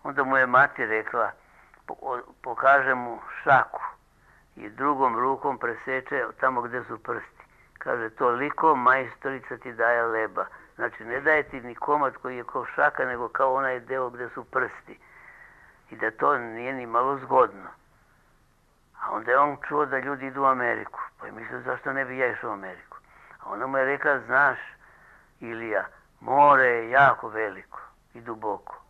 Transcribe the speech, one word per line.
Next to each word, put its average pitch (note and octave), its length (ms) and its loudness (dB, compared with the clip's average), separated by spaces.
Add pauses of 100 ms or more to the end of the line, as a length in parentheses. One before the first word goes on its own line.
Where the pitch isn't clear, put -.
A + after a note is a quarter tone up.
Onda C#3 220 -2
mu C3 120 2
je C3 100 6
mati B2+ 400 4
rekla, A2 440 -2 (560)
po-, - 140 -10
o-, B2 320 -8 (100)
pokaže C3 520 4
mu A#2+ 240 -4 (240)
šaku - 520 2 (600)
i G#2+ 120 -14
drugom C3 500 0
rukom B2+ 400 0
preseče B2+ 680 -4 (160)
tamo C3 220 2
gde A#2+ 220 -6
su A2+ 140 -12
prsti. - 460 -10 (340)
Kaže, A#2+ 320 -4
"Toliko, C#3 680 2
majstorica, B2+ 800 0
ti B2 160 -12
daje A#2 300 2
leba." A2 440 -2 (300)
Znači, A#2 280 -6
ne A#2+ 160 -6
daje D3+ 220 4
ti C3+ 180 -8
ni A#2+ 140 -12
komad D3 420 0
koji B2+ 200 -8
je A#2+ 80 -10
kao B2 200 -6
šaka, D3 400 0
nego B2 240 -4
kao C3 260 2
onaj C3 260 -2
deo B2+ 300 -6
gde A#2+ 180 -10
su A#2+ 160 -14
prsti. - 540 -6 (920)
I A2+ 60 -16
da A2 140 -2
to C#3+ 280 2
nije A#2 340 -8
ni B2+ 140 -8
malo B2+ 320 0
zgodno. A#2+ 520 2 (1300)
A - 100 -6
onda A#2 200 -4
je C3 80 4
on C#3+ 180 2 (120)
čuo D3 180 0
da C3 120 -4
ljudi C3+ 280 -6
idu C3+ 160 -6
u C3+ 40 4
Ameriku. A#2+ 540 0 (200)
Pa - 60 -12
je G#2 60 -12
mislio, A#2 280 -12
"Zašto B2+ 320 -6
ne C3+ 120 -4
bi B2+ 140 -8
ja B2 140 0
išao A#2 180 -8
u - 20 -4
Ameriku?" F#2+ 460 -14 (420)
A - 100 -14
ona G#2+ 160 -6
mu C3+ 120 -2
je C3 60 4
rekla, C#3 360 0
"Znaš, B2+ 380 2 (840)
Ilija, A2+ 440 -4 (360)
more C3+ 440 6
je A#2 260 2
jako B2+ 380 4
veliko G#2+ 520 -6 (340)
i A#2+ 60 -18
duboko. A2 680 -8